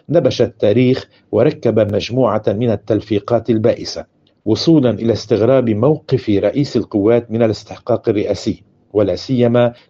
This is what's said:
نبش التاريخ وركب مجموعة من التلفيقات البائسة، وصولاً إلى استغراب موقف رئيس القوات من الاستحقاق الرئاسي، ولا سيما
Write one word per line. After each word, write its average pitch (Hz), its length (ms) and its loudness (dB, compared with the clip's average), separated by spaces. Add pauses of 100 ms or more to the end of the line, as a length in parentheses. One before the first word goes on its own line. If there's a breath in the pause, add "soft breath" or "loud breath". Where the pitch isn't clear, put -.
نبش - 320 0
التاريخ 120 680 0 (240 soft breath)
وركب 110 640 0
مجموعة 107 540 -2
من 113 240 0
التلفيقات 107 800 -2
البائسة، 110 560 -2 (400)
وصولاً 123 440 2
إلى 113 240 0
استغراب 117 560 0
موقف 127 600 0
رئيس 101 480 0
القوات 110 540 0
من 117 120 0
الاستحقاق - 680 -4
الرئاسي، 101 540 -4 (300)
ولا 98 220 0
سيما 120 580 0 (160 loud breath)